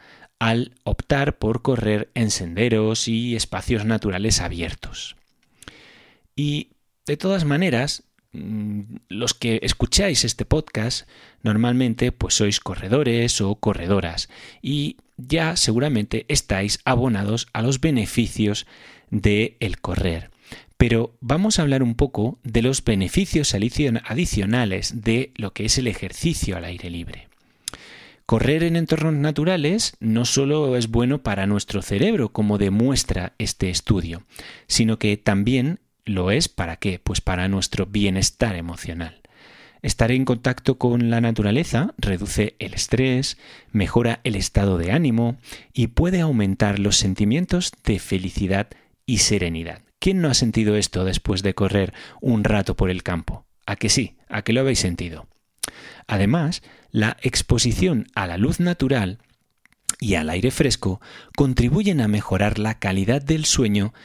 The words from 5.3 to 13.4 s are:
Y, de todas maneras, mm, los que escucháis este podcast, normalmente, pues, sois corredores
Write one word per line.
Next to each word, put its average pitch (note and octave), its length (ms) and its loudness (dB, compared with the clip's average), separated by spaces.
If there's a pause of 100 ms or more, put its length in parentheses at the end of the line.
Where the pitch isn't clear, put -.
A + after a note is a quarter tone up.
Y, D3 360 -2 (340)
de D3 140 -4
todas F#3+ 260 0
maneras, C#3+ 600 0 (280)
mm, G#2 500 -6 (260)
los A2 260 -4
que A2+ 280 0
escucháis - 600 0
este A2+ 220 -4
podcast, - 600 -2 (340)
normalmente, A#2+ 720 2
pues, - 220 -2
sois G2+ 260 2
corredores A#2 840 0